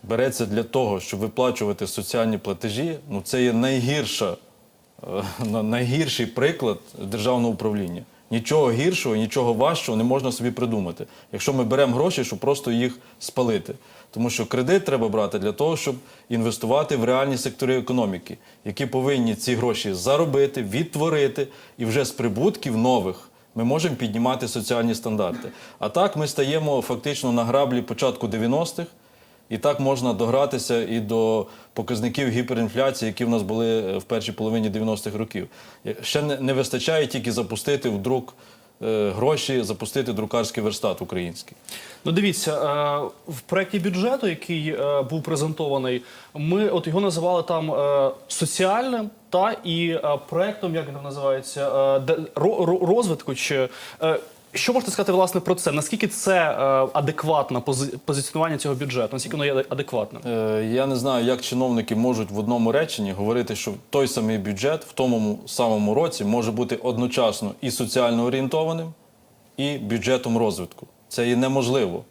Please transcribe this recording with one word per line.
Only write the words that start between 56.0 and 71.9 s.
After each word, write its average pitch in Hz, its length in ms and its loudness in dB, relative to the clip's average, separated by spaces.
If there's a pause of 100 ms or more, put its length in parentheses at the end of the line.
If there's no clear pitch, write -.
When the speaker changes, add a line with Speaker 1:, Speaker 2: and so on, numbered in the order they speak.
Speaker 2:
це, - 300 2
е, 135 540 4
адекватне 147 680 0
пози-, 131 440 -2
позиціонування 156 540 -2
цього 143 160 -2
бюджету? 123 380 -2
Наскільки 131 240 -6
воно 143 80 -2
є 135 240 2
адекватним? 120 580 -4
Speaker 1:
Е, 110 460 0
я 131 140 2
не 135 100 0
знаю, 123 280 0
як 127 180 2
чиновники 120 540 0
можуть 110 340 2
в 98 80 -4
одному 113 340 2
реченні 120 400 0
говорити, 107 440 0
що - 160 -6 (180)
той 139 180 2
самий 110 300 0
бюджет 104 460 -2
в - 80 -18
тому 113 540 0
самому 107 480 2
році 160 300 0
може 113 280 2
бути 120 240 -2
одночасно 120 840 0
і 147 100 -4
соціально 117 540 2
орієнтованим, 160 680 -2 (640)
і 143 220 -2
бюджетом 117 600 0
розвитку. 98 480 -2 (220)
Це 120 200 -2
є 120 80 4
неможливо. 127 760 0